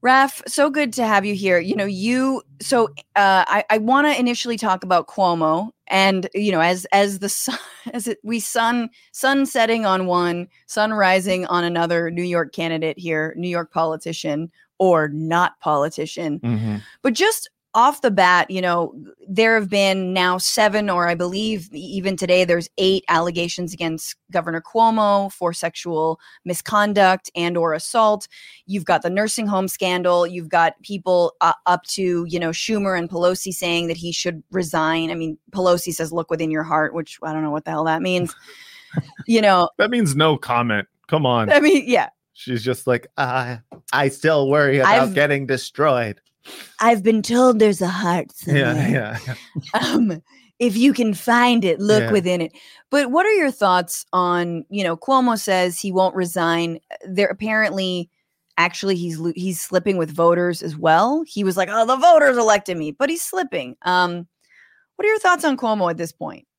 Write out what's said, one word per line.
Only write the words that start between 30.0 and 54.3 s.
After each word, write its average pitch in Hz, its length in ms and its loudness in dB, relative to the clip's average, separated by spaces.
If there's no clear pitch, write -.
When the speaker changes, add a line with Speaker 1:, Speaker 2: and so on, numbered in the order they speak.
Speaker 1:
You've 170 240 -10
got 165 320 2
people, 180 600 0
uh, 170 120 4
up 180 200 2
to, 175 400 -2
you 170 120 -4
know, 165 100 -2
Schumer 196 480 -4
and 170 140 -6
Pelosi 180 420 -2
saying 170 340 -4
that 165 100 -4
he 170 140 -8
should 165 380 -6
resign. 165 600 -2
I 170 40 -6
mean, 160 220 -6
Pelosi 180 420 0
says, 160 180 -6
"Look 165 200 -4
within 160 180 -2
your 156 140 -2
heart," 156 320 -2
which 160 260 -10
I 156 100 -8
don't 156 120 -4
know 151 80 -4
what 151 140 -6
the 165 60 -8
hell 156 120 -4
that 160 180 0
means. 180 380 -2
Speaker 2:
<laughs> - 60 -20
Speaker 1:
You 226 140 4
know. 185 360 4
Speaker 2:
That 214 140 0
means 208 240 0
no 156 220 4
comment. 120 500 -2
Come 151 200 0
on. 113 240 2
Speaker 1:
I 285 80 6
mean, 294 260 4
yeah. 214 240 0
Speaker 2:
She's 120 300 -6
just 123 240 -4
like, 123 180 0
"I, 127 420 -4
I 139 160 2
still 143 400 0
worry 143 300 4
about 202 200 4
Speaker 1:
I've 131 140 0
Speaker 2:
getting 143 320 0
destroyed." 127 760 -2
Speaker 1:
I've 220 240 2
been 220 180 2
told 240 380 4
there's 208 220 4
a 180 80 0
heart 175 420 -2
somewhere. 139 420 0
Speaker 2:
Yeah, 113 380 -2
yeah, 123 80 -8
yeah. 220 80 0
Speaker 1:
Um, 220 400 0
if 226 180 0
you 262 160 4
can 220 200 0
find 240 520 2
it, 165 160 2
look 214 220 4
Speaker 2:
Yeah. 226 80 0
Speaker 1:
within 180 280 0
it. 165 140 -4
But 269 220 2
what 339 140 4
are 427 80 2
your 320 180 2
thoughts 185 600 0
on, 175 560 0